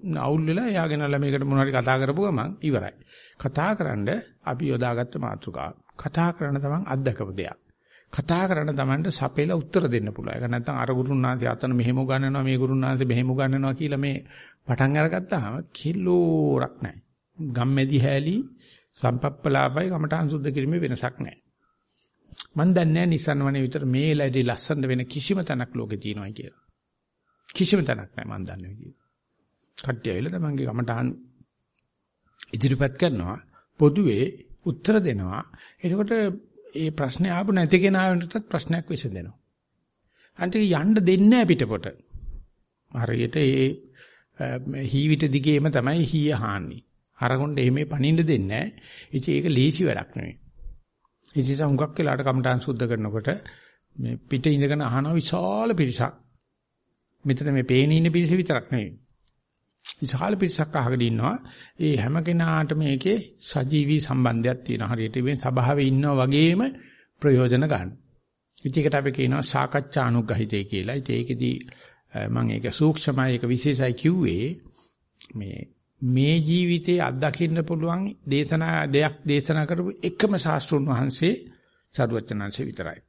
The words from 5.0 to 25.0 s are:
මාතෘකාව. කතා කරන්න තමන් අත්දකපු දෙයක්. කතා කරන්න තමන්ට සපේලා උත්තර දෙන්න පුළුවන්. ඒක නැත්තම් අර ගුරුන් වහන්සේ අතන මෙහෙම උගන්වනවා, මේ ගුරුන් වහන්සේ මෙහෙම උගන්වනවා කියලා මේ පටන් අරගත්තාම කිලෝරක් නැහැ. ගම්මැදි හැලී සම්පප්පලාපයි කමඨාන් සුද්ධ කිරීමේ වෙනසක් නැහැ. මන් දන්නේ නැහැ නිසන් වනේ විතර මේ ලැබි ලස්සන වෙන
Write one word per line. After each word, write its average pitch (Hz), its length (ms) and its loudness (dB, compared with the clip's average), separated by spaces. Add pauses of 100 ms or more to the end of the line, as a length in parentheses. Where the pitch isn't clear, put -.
මාතෘකාව. 101 560 -8 (200)
කතා 170 380 -2
කරන්න 143 260 -4
තමන් 143 280 -4
අත්දකපු 127 480 -4
දෙයක්. 92 260 -8 (540)
කතා 175 320 0
කරන්න 151 300 -2
තමන්ට 139 360 0
සපේලා 147 460 -2
උත්තර 165 280 0
දෙන්න 113 240 0
පුළුවන්. - 240 -8
ඒක 123 120 -6
නැත්තම් 120 300 -4
අර 123 140 -2
ගුරුන් 131 320 0
වහන්සේ 123 280 0
අතන 127 240 -2
මෙහෙම 123 240 2
උගන්වනවා, 135 460 0
මේ 131 140 0
ගුරුන් 131 240 2
වහන්සේ 131 260 0
මෙහෙම 123 220 2
උගන්වනවා 135 440 0
කියලා 143 240 -4
මේ 139 200 -2 (440)
පටන් 135 360 0
අරගත්තාම 160 560 -2 (160)
කිලෝරක් 160 1080 0
නැහැ. - 220 -10 (380)
ගම්මැදි 135 600 0
හැලී 143 420 2 (560)
සම්පප්පලාපයි 135 920 0
කමඨාන් 160 400 -2
සුද්ධ 151 200 -4
කිරීමේ 147 320 -2
වෙනසක් 127 360 -4
නැහැ. - 220 -10 (1080)
මන් 156 200 2
දන්නේ 175 160 4
නැහැ 165 220 2
නිසන් 151 340 0
වනේ 139 220 0
විතර 135 220 -4
මේ 135 280 2
ලැබි 135 300 2
ලස්සන 131 400 -2
වෙන 127 220 0